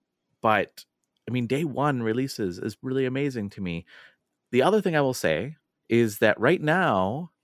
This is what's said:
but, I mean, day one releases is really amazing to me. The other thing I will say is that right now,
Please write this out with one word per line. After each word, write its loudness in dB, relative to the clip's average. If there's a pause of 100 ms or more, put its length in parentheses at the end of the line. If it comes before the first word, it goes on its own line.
(420)
but, 0 (440)
I -6
mean, -2
day -2
one -2
releases -2
is -8
really -2
amazing -4
to -16
me. -6 (640)
The 4
other 4
thing 0
I 4
will 0
say -2 (320)
is 2
that 4
right 4
now, 0 (140)